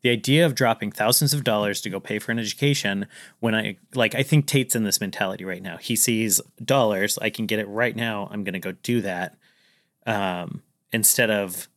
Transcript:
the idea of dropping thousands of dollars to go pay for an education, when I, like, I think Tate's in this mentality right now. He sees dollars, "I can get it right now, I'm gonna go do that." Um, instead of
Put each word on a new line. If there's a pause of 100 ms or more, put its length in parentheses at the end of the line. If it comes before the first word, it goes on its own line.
the
idea
of
dropping
thousands
of
dollars
to
go
pay
for
an
education, (320)
when
I, (180)
like,
I
think
Tate's
in
this
mentality
right
now.
He
sees (220)
dollars,
"I
can
get
it
right
now,
I'm
gonna
go
do
that." (680)
Um, (300)
instead
of